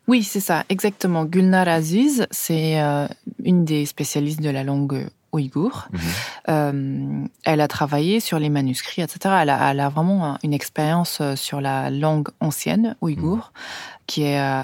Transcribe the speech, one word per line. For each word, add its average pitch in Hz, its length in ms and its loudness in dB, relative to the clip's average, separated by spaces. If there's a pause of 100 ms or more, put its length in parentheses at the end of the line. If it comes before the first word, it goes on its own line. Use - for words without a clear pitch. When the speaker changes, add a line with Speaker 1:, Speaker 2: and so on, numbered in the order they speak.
Speaker 1:
Oui, 240 160 4
c'est 202 180 -4
ça, 170 280 0
exactement. 190 560 0
Gulnar 185 420 4
Aziz, 180 640 2
c'est, 160 520 0
euh, 143 240 0 (360)
une 180 220 4
des 151 220 0
spécialistes 151 560 -4
de 151 80 0
la 135 140 -2
langue 139 440 -2 (240)
ouïghour. 151 600 -2
Speaker 2:
Mhm. 90 80 -6 (480)
Speaker 1:
Euh, 139 760 -2 (200)
elle 156 160 2
a 147 80 4
travaillé 151 500 0
sur 175 220 -2
les 151 80 2
manuscrits, 139 540 -2
et 160 40 -2
cetera. 190 380 2
Elle 147 60 4
a, 139 200 2
elle 139 80 0
a 139 100 0
vraiment 165 380 2
un, 143 160 -4
une 151 100 0
expérience, 156 680 0
euh, 143 160 0
sur - 240 -6
la 135 300 -2
langue 151 400 0 (100)
ancienne 180 600 0
ouïghour, 160 360 -2
Speaker 2:
Mhm. 226 140 -10 (580)
Speaker 1:
qui - 140 -4
est, 143 180 0
euh, 135 240 -2